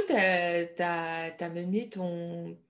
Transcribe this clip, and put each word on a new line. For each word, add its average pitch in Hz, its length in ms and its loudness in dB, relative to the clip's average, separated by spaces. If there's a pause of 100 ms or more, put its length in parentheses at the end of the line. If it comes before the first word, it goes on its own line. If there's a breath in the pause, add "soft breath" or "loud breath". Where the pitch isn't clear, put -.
t'as, 175 580 4
t'as, 165 680 -2
t'as 170 180 -6
mené 185 400 -2
ton, 170 680 -6 (120)